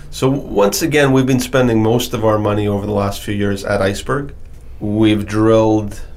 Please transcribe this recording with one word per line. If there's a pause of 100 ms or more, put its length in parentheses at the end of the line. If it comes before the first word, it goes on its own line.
(120)
So
w-,
once
again,
we've
been
spending
most
of
our
money
over
the
last
few
years
at
Iceberg. (440)
We've
drilled, (160)